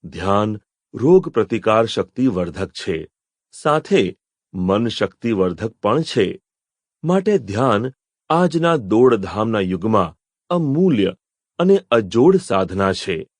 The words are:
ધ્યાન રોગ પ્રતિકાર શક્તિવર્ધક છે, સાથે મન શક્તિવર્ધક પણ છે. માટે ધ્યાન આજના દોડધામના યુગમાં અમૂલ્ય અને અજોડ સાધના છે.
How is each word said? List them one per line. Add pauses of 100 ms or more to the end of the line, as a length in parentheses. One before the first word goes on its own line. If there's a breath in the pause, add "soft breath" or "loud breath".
ધ્યાન (440)
રોગ
પ્રતિકાર
શક્તિવર્ધક
છે, (580)
સાથે (520)
મન
શક્તિવર્ધક
પણ
છે. (760)
માટે
ધ્યાન (460)
આજના
દોડધામના
યુગમાં (360)
અમૂલ્ય (420)
અને (140)
અજોડ
સાધના
છે. (240)